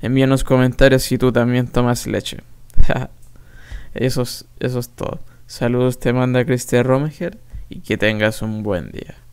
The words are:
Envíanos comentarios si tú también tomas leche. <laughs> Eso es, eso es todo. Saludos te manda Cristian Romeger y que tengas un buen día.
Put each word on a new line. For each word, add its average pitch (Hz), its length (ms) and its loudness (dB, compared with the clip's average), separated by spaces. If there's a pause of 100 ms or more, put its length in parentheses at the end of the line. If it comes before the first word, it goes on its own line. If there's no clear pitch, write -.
Envíanos 131 440 2
comentarios 127 580 4
si 127 160 -4
tú 123 140 2
también 120 340 0
tomas 120 400 -2
leche. 104 320 -6 (480)
<laughs> 131 220 2 (880)
Eso 131 280 -2
es, - 220 -10 (160)
eso 127 180 -4
es 120 120 -10
todo. - 280 -8 (300)
Saludos 123 500 -2
te 123 140 -2
manda 127 320 0
Cristian 123 400 0
Romeger 147 540 -2 (320)
y 185 100 -14
que 110 160 -4
tengas 107 460 0
un 107 200 -6
buen 90 300 -4
día. - 220 -14 (180)